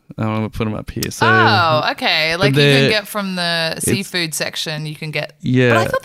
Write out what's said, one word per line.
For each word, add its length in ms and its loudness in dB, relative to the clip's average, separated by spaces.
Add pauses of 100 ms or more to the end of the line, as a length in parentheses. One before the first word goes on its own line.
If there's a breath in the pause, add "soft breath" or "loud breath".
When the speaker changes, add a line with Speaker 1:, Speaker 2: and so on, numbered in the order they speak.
(180)
Speaker 1:
I'm 80 -2
gonna 240 -2
put 160 -4
'em 80 -2
up 160 -8
here. 220 -6
So, 160 0
Speaker 2:
Oh, 640 2
okay. 460 0
Like, 180 2
you 60 6
Speaker 1:
the 180 6
Speaker 2:
can 100 4
get 200 0
from 260 -4
the 400 -2
Speaker 1:
it's 100 -8
Speaker 2:
seafood 480 -2
section, 520 -6
you 100 -8
can 160 -10
get. 300 -6
Speaker 1:
Yeah. 320 4
Speaker 2:
But 60 4
I 60 2
thought 200 -2